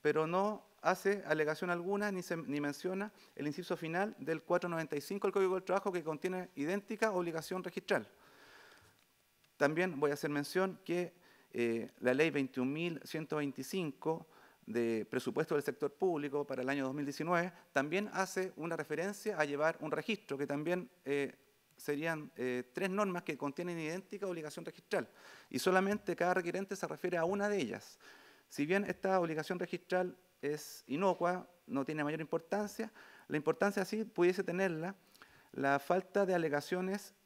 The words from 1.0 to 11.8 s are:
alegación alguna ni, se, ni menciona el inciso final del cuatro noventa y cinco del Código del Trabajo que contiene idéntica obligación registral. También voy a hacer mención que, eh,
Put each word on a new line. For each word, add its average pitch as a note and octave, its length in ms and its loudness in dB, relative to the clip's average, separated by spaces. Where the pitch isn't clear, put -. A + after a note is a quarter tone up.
alegación D#3 420 2
alguna G3 420 0
ni, F#3 120 -4
se, F3 140 -2
ni D3 240 -2
menciona F3+ 520 -2
el - 120 -4
inciso E3+ 300 -4
final E3+ 420 -2
del D#3 240 -4
cuatro F3 280 2
noventa D#3+ 260 -2
y C#3+ 60 -4
cinco G3+ 240 -2
del F#3+ 60 2
Código F#3+ 220 4
del F#3 100 -2
Trabajo G3 280 2
que F3+ 100 -2
contiene F3+ 540 -4
idéntica G3+ 560 0
obligación F3 500 -2
registral. F3+ 480 0
También D#3 420 2
voy D3 100 4
a D3 40 2
hacer D3+ 160 -4
mención F3 560 0
que, F3 280 -2
eh, A#2 380 0